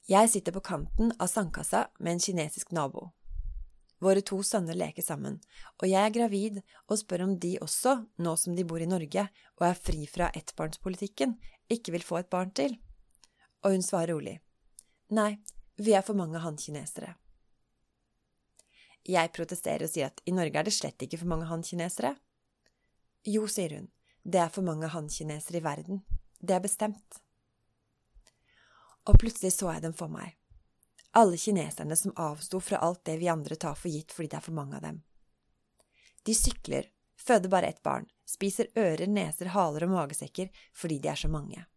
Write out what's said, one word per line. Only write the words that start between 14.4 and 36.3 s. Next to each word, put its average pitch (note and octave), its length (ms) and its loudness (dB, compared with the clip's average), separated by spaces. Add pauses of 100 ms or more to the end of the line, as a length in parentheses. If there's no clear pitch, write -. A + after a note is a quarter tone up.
«Nei, G#3 320 0 (400)
vi G#3 160 6
er F#3+ 80 6
for G3+ 160 -2
mange E3 240 -4
han-kinesere.» D3+ 720 -10 (1900)
Jeg E3+ 240 2
protesterer - 560 -4
og - 80 -4
sier D3 160 -2
at - 160 -20
i F3+ 80 0
Norge D#3+ 240 0
er E3 80 0
det G#3 80 0
slett - 320 -6
ikke E3 160 -8
for F3 80 -2
mange D#3+ 160 -2
han-kinesere. E3+ 720 -4 (1080)
«Jo», G#3+ 140 2 (100)
sier E3+ 240 -2
hun, F3+ 120 -14 (360)
«det F3+ 160 2
er E3+ 140 2
for G3 100 -2
mange D#3+ 240 -2
han-kinesere D3+ 720 -8
i D#3+ 40 -6
verden. D#3+ 340 -4 (420)
Det F#3 160 0
er F#3 80 2
bestemt.» G#3 540 -4 (1900)
Og G#3 160 12
plutselig A3 320 4
så F#3 220 0
jeg D#3+ 100 -6
dem D#3+ 140 -4
for E3+ 100 -8
meg. D#3 300 -12 (800)
Alle G#3 240 8
kineserne D#3 580 -2
som - 160 -2
avsto D#3 480 -4
fra - 220 -2
alt F3 240 0
det D#3+ 100 -4
vi F3 80 0
andre D#3+ 320 -2
tar D3 160 -4
for - 160 -6
gitt D3+ 240 -8
fordi D3+ 160 -6
det - 80 -8
er - 60 -14
for E3 100 -8
mange C#3+ 220 -8
av D3+ 80 -10
dem. D#3 160 -10 (1200)
De A3 140 2